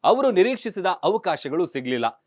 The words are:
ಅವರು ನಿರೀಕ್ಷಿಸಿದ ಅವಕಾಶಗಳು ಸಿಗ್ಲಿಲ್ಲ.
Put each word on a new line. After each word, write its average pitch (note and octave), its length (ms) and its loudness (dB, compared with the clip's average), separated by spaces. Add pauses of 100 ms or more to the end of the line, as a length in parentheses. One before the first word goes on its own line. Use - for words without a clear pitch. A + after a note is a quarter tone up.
ಅವರು B3+ 260 4
ನಿರೀಕ್ಷಿಸಿದ G3+ 560 0 (160)
ಅವಕಾಶಗಳು E3 640 -2
ಸಿಗ್ಲಿಲ್ಲ. B2+ 600 -4